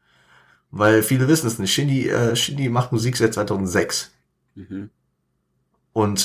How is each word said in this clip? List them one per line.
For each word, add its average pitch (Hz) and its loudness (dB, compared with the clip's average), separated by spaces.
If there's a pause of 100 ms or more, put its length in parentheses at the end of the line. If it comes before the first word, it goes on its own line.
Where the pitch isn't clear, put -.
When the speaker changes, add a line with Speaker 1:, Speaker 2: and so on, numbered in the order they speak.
(760)
Speaker 1:
Weil 107 4
viele 131 0
wissen 160 2
es 107 -4
nicht. 95 -2
Shindy, 139 0
äh, 117 0
Shindy 135 -2
macht 123 -2
Musik 123 0
seit 110 2
zweitausendsechs. 98 -2 (440)
Speaker 2:
Mhm. 98 -14 (1040)
Speaker 1:
Und 104 0